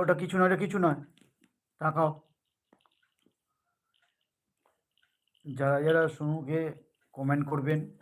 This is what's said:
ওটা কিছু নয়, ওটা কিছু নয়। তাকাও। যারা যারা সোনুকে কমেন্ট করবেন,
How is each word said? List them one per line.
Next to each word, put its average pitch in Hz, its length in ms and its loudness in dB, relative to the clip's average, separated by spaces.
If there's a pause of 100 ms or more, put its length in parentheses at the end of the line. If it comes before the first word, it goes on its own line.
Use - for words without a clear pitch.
ওটা 175 180 2
কিছু 180 180 -6
নয়, 185 100 6
ওটা 185 160 2
কিছু 202 200 -4
নয়। 143 140 2 (800)
তাকাও। 156 300 0 (3500)
যারা 139 260 2
যারা 160 180 4 (140)
সোনুকে 156 440 -4 (540)
কমেন্ট 139 360 0
করবেন, 151 300 0 (220)